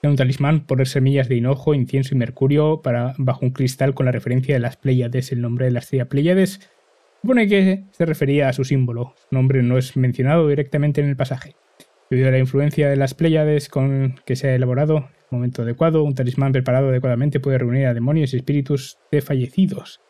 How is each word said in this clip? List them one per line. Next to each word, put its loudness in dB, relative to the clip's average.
un 2
talismán, 0
poner 0
semillas 0
de 0
hinojo, 0
incienso -2
y 2
mercurio 0
para, -2
bajo -2
un 0
cristal -2
con 0
la 0
referencia -2
de 2
las -4
Pléyades, -2
el -4
nombre -2
de 0
la -2
estrella -4
Pléyades. 0
Supone 2
que 2
se -2
refería 0
a 0
su -2
símbolo. -2
Su -8
nombre 2
no 2
es -4
mencionado 2
directamente 0
en 0
el -2
pasaje. -6
Debido 2
a 2
la 4
influencia 2
de 2
las 0
Pléyades 2
con -2
que -2
se -2
ha 2
elaborado, 0
en -4
el -20
momento -4
adecuado, 0
un -2
talismán 0
preparado 2
adecuadamente 0
puede 0
reunir 0
a 2
demonios 0
y -4
espíritus -4
de 0
fallecidos. -4